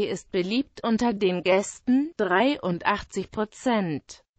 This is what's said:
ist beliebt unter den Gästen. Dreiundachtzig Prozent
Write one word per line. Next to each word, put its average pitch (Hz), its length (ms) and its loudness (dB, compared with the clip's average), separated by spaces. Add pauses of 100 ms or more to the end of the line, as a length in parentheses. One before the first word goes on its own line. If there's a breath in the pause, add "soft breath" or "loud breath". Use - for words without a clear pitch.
ist - 260 -8
beliebt 196 540 -2
unter 226 300 2
den 185 280 0
Gästen. 247 760 0
Dreiundachtzig 196 1120 0
Prozent 214 920 -4 (160)